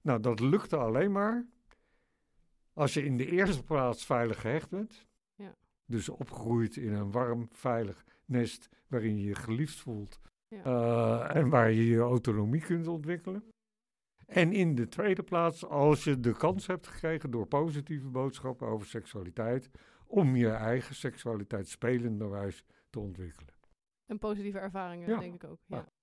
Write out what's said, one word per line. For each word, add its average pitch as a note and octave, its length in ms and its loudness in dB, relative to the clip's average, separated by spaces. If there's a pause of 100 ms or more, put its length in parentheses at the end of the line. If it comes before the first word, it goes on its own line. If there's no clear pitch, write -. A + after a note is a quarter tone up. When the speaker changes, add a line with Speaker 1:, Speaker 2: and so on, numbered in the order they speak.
Speaker 1:
Nou, B2 200 2
dat A2+ 200 0
lukte D#3+ 360 2
alleen C3+ 360 2
maar A3+ 340 0 (1300)
als D3 220 0
je C#3+ 100 0
in C3+ 120 0
de C3+ 140 0
eerste F3 340 2
plaats B2+ 420 0
veilig A#2 340 0
gehecht C3+ 300 -2
bent. G#3 360 -8 (280)
Speaker 2:
Ja. G3 200 -18 (300)
Speaker 1:
Dus A2+ 240 -4
opgegroeid A2+ 680 -2
in A#2 160 -4
een G#2 180 -2
warm, A#2+ 400 -2
veilig A#2 540 -4 (220)
nest B2 420 -2 (200)
waarin A2 280 0
je G2+ 80 -2
je G2+ 100 -2
geliefd A#2+ 460 -4
voelt, G#2 400 -10 (280)
Speaker 2:
Ja. G#3 160 -16
Speaker 1:
eh, A#2 720 2
en D3+ 120 4
waar A#2+ 220 6
je A2+ 160 6
je A#2 120 6
autonomie A#2 600 2
kunt E3+ 260 -2
ontwikkelen. E3+ 580 -6 (800)
En F3 260 4
in F3 220 4
de A#2+ 140 0
tweede F#3+ 340 0
plaats E3+ 440 0
als D3 380 6
je C#3 160 2
de A#2 160 4
kans A#2+ 300 0
hebt F#3 200 -4
gekregen D#3+ 440 -4
door A#2 160 -2
positieve C#3+ 640 -2
boodschappen C3 600 -4
over G#2+ 180 -2
seksualiteit, A2+ 840 -6 (360)
om D3+ 300 4
je A#2 120 6
eigen A2+ 460 -2
seksualiteit G#2+ 760 -6
spelenderwijs G#2+ 960 -4 (260)
te A#2 100 -10
ontwikkelen. F2+ 540 -12 (520)
Speaker 2:
En G#3+ 120 -10
positieve G3+ 400 -6
ervaringen, F3+ 500 -8
Speaker 1:
Ja. A3 100 0
Speaker 2:
denk F3 240 -12
ik D3+ 80 -16
ook. E3 160 -18
Ja. D#3 100 -10
Speaker 1:
Ja. - 120 -12 (140)